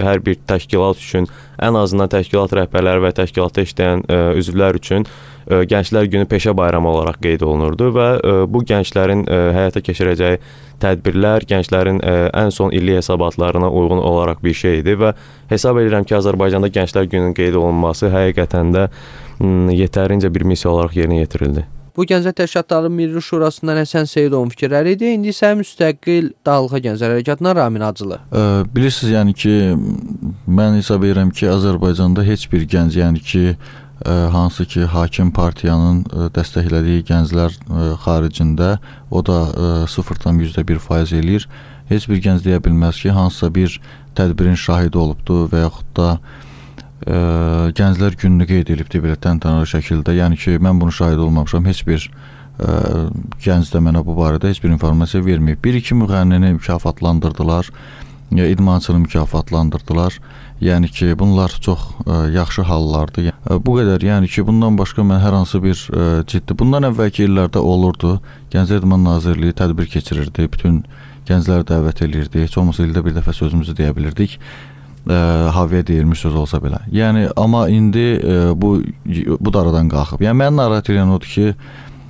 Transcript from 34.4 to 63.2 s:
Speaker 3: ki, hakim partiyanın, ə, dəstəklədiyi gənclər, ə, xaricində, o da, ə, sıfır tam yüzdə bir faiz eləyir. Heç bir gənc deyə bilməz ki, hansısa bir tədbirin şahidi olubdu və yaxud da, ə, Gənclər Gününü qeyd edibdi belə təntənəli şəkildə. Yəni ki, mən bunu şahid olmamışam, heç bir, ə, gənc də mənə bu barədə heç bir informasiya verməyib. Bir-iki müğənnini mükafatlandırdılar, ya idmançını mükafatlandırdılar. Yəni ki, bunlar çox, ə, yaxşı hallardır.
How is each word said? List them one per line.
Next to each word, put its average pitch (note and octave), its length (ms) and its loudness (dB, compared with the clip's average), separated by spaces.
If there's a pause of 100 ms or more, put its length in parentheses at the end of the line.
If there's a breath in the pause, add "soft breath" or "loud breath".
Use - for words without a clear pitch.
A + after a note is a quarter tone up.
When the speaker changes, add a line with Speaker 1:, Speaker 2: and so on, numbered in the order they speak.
Speaker 3:
ki, E2+ 260 0
hakim E2+ 400 0
partiyanın, E2+ 720 0
ə, E2 320 -4
dəstəklədiyi E2+ 720 0
gənclər, E2+ 480 0 (100)
ə, E2 260 -2 (120)
xaricində, E2 720 0 (340 loud breath)
o F2+ 140 0
da, F2 240 2
ə, E2+ 220 -2 (200)
sıfır - 320 -6
tam E2+ 160 2
yüzdə D#2+ 280 -2
bir E2 160 0
faiz E2 280 -2
eləyir. F2 380 0 (400 loud breath)
Heç G#2+ 180 -2
bir G2+ 160 0
gənc F#2 240 2
deyə F2+ 160 2
bilməz E2+ 380 0
ki, G2 160 0
hansısa F2+ 380 0
bir F#2 260 0 (340 loud breath)
tədbirin F2+ 400 2
şahidi E2+ 480 0
olubdu E2 480 -2
və E2 140 2
yaxud - 340 -8
da, F2 200 2
ə, - 180 -20 (1400 loud breath)
Gənclər G2 400 2
Gününü F2+ 300 4
qeyd F2+ 240 0
edibdi D#2 260 -4
belə D#2+ 160 0
təntənəli D#2+ 560 0
şəkildə. D#2+ 460 -2
Yəni F2 180 2
ki, E2+ 240 0
mən F2+ 220 2
bunu E2+ 100 0
şahid D#2+ 320 0
olmamışam, D#2+ 460 0
heç - 180 -4
bir, D#2 160 0 (560 loud breath)
ə, D#2+ 140 -2 (640)
gənc F2+ 320 0
də E2+ 80 0
mənə E2 240 2
bu E2 140 -4
barədə D#2+ 340 0
heç F#2+ 80 -6
bir E2+ 140 0
informasiya D#2+ 500 0
verməyib. D#2 400 0
Bir-iki B2 320 0
müğənnini F#2 640 2
mükafatlandırdılar, E2 1120 -2 (680 loud breath)
ya F2 160 2
idmançını F2+ 540 2
mükafatlandırdılar. D#2+ 1120 -2 (420 loud breath)
Yəni F2 320 2
ki, F2 280 0
bunlar F#2+ 440 2
çox, F2 220 -2 (180)
ə, E2+ 140 0 (180)
yaxşı F2 320 -2
hallardır. D#2 640 0